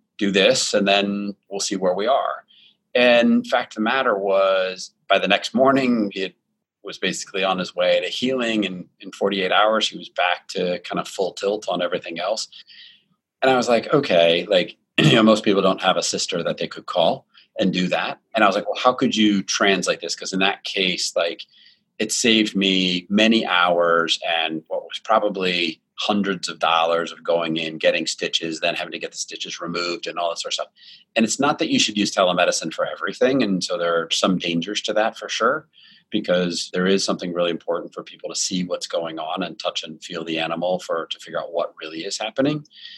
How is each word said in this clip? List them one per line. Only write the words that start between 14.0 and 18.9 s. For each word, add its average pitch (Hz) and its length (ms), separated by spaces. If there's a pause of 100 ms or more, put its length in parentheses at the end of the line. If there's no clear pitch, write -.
like, 92 280 (100)
<clears throat> - 120
you 143 160
know, 110 80
most 110 220
people 98 180
don't 95 200
have 92 140
a 82 60
sister 90 400
that 82 140
they 82 100
could - 200
call 92 400 (320)
and 95 140
do 92 160
that. 90 300 (160)
And 110 80
I 104 40
was 98 100
like, 101 100
"Well, - 160
how 127 120